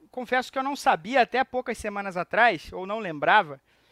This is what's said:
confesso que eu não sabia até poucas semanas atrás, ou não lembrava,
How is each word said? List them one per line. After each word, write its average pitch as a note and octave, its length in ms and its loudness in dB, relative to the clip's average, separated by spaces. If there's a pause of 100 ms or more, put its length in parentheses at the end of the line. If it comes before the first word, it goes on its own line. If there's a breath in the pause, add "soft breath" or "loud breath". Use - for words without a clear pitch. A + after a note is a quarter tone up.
(100)
confesso B3+ 400 -4
que - 80 -6
eu C4 40 -2
não C#4 120 -4
sabia A#3 480 2
até A#3+ 220 0
poucas B3 340 -6
semanas G3+ 380 -8
atrás, F#3 560 2
ou F3+ 140 -10
não G#3 120 -8
lembrava, E3 640 2 (320)